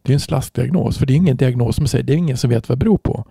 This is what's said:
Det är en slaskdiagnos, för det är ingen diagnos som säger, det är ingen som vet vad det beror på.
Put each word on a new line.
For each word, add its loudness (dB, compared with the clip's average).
Det -2
är 4
en 2
slaskdiagnos, -2
för -2
det 2
är 4
ingen 2
diagnos 0
som 0
säger, 0
det 0
är 2
ingen -2
som 0
vet 0
vad 0
det 0
beror 4
på. -4